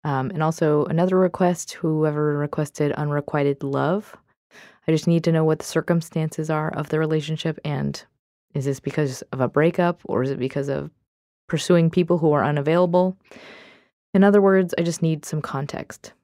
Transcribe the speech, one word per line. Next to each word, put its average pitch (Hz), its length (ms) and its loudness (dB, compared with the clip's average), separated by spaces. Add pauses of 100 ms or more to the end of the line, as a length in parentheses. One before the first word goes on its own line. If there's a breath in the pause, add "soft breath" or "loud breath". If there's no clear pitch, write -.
Um, 139 280 -2
and 160 100 -4
also 156 440 2
another 180 300 0
request, 180 580 0
whoever 151 600 0
requested 147 580 -2
unrequited 147 680 -2
love. 143 560 -2 (720 loud breath)
I 160 40 0
just 156 140 0
need 170 200 2
to 170 60 2
know 160 120 2
what 156 160 2
the - 60 -14
circumstances 160 840 -2
are 156 240 -2
of 151 160 -6
the 156 80 0
relationship, 156 680 -2
and 143 400 -6 (520)
is 135 100 -4
this 139 140 -2
because 139 420 -4 (100)
of 135 100 -2
a 127 60 2
breakup, 170 580 2
or - 180 -2
is 135 80 -2
it - 80 -6
because 139 300 -4
of 143 200 -6 (580)
pursuing 165 440 2
people 175 260 2
who 156 140 2
are 147 120 4
unavailable? 170 720 2 (1000 loud breath)
In 190 80 6
other 202 180 6
words, 190 340 4
I - 60 -2
just 170 220 -2
need 160 200 -2
some 156 160 -6
context. - 720 -10 (100)